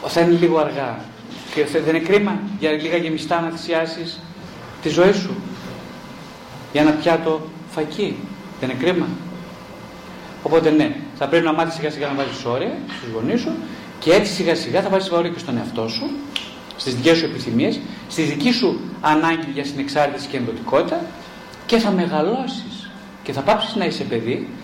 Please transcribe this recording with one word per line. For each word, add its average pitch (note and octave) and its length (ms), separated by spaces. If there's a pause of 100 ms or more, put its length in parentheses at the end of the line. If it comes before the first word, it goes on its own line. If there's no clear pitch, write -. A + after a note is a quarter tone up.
Θα E3+ 140
είναι F3 100
λίγο E3+ 280
αργά. C3 400 (560)
Και D3+ 100
θε-, D#3 160
δεν D#3+ 140
είναι E3 100
κρίμα G3+ 360 (180)
για D#3 120
λίγα D#3+ 260
γεμιστά E3 440
να E3 100
θυσιάσεις E3 680 (640)
τη D#3+ 60
ζωή F3 240
σου; - 220 (1400)
Για C#3+ 80
ένα D3+ 100
πιάτο D#3+ 580 (220)
φακί, D#3 460 (440)
δεν B2+ 100
είναι B2 80
κρίμα; E3 280 (1400)
Οπότε D#3+ 280
ναι, D3+ 240 (240)
θα C#3 80
πρέπει E3 180
να D#3 80
μάθεις E3 220
σιγά D3+ 160
σιγά C#3+ 160
να C#3 80
βάζεις C3+ 300
όρια C#3+ 280 (240)
στους A#2+ 160
γονείς D3 280
σου - 120 (460)
και D#3+ 140
έτσι G3+ 200
σιγά E3 220
σιγά D#3 280
θα G3 60
βάζεις F#3+ 220
όρια E3+ 200
και - 80
στον B2 180
εαυτό A2+ 320
σου, D4 220 (680)
στις B2+ 180
δικές D#3+ 240
σου D#3+ 60
επιθυμίες, B2 560 (280)
στη - 140
δική F3+ 300
σου F#3 280 (200)
ανάγκη D#3 540
για C#3+ 100
συνεξάρτηση C#3 640
και C#3 80
ενδοτικότητα C3+ 640 (680)
και A3+ 120
θα G#3+ 120
μεγαλώσεις F3+ 1000 (320)
και - 100
θα C3 80
πάψεις G3+ 340
να F#3+ 100
είσαι D3 200
παιδί. A#2 440 (160)